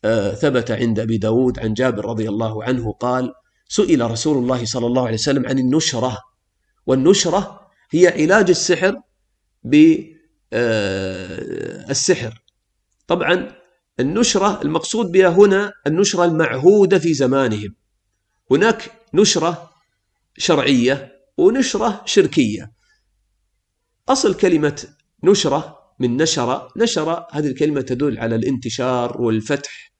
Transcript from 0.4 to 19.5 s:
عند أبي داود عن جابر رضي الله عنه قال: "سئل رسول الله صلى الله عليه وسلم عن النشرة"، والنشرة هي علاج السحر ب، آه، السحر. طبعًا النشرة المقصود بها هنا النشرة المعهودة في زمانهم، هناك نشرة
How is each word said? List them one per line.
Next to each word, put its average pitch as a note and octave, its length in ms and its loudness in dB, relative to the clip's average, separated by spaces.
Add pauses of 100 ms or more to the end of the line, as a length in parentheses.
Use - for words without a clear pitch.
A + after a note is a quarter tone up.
عند A2 280 -2
أبي G#2+ 180 -2
داود A#2 420 0
عن A2 140 -4
جابر G#2+ 320 -2
رضي A2 240 -6
الله A2 340 -6
عنه A#2+ 280 -6
قال: B2 420 -4 (340)
"سئل C3+ 440 0
رسول C#3 260 -2
الله B2 280 -2
صلى A#2+ 200 -4
الله B2 200 0
عليه A2+ 80 -4
وسلم C3 320 -2
عن C3+ 140 -2
النشرة"، B2+ 580 0 (680)
والنشرة E3 760 2 (320)
هي F3 160 4
علاج F3+ 420 2
السحر F#3 520 0 (600)
ب، D#3 320 6 (580)
آه، F#2+ 1400 -4
السحر. A2+ 540 -2 (640)
طبعًا - 440 -2 (480)
النشرة G3 600 0
المقصود E3 500 -4
بها F#3 160 4
هنا G3 440 4 (160)
النشرة F3 380 2
المعهودة E3+ 720 4
في D#3+ 140 0
زمانهم، B2+ 640 0 (760)
هناك A3 400 0 (220)
نشرة E3+ 560 0 (680)